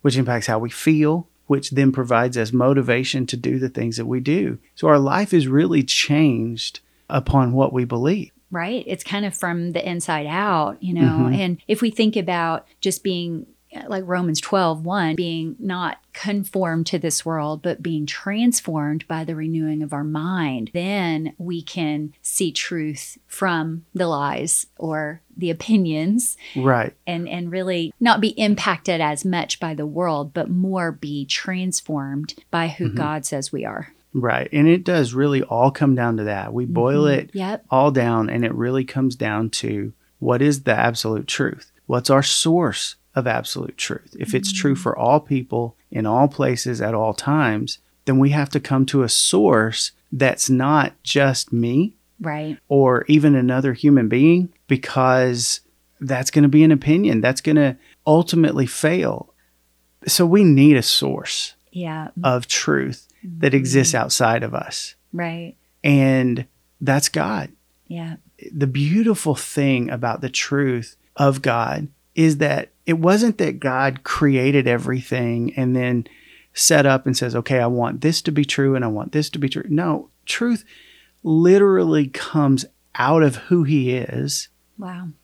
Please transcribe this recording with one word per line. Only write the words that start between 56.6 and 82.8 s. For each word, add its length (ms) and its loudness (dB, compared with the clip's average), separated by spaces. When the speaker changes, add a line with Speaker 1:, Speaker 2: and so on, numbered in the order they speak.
Speaker 1:
an 80 8
opinion. 500 2
That's 180 2
gonna 380 2
ultimately 600 4
fail. 680 -2
So 200 2
we 180 6
need 320 8
a 60 2
source 720 -2
Speaker 2:
Yeah. 380 -10
Speaker 1:
of 240 0
truth 600 -2
that 160 2
exists 400 2
Speaker 2:
Mm-hmm. 100 0
Speaker 1:
outside 380 0
of 120 -8
us. 400 -10
Speaker 2:
Right. 420 -10
Speaker 1:
And 640 2
that's 280 0
God. 420 -4
Speaker 2:
Yeah. 300 -12
Speaker 1:
The 140 0
beautiful 680 2
thing 540 0
about 320 -4
the 60 -6
truth 680 -2
of 260 4
God 460 0
is 240 4
that 320 -2
it 140 0
wasn't 400 2
that 220 -2
God 420 -2
created 640 2
everything 880 -2
and 200 0
then 300 0
set 320 4
up 220 4
and 100 0
says, 200 -4
"Okay, 240 0
I 80 2
want 320 -2
this 220 0
to 100 -2
be 120 2
true 300 0
and 100 -2
I 40 -2
want 240 -6
this 180 -2
to 80 -10
be 100 -2
true." 200 -6
No, 400 -2
truth 380 -2
literally 840 4
comes 560 0